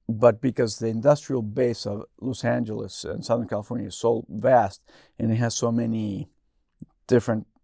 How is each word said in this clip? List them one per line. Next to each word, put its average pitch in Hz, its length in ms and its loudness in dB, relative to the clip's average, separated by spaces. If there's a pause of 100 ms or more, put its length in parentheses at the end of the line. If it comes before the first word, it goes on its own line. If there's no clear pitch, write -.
But 113 320 4
because 120 380 -2
the 113 80 -4
industrial 127 560 2
base 113 420 -2
of 104 200 -6 (160)
Los 123 240 -6
Angeles 110 600 -4
and - 200 -8
Southern 117 240 0
California 107 400 -6
is - 80 -12
so 113 320 0
vast, 110 540 4 (360)
and 113 140 0
it 110 40 2
has 117 180 0
so 117 180 0
many 113 580 -2 (760)
different 113 400 2 (180)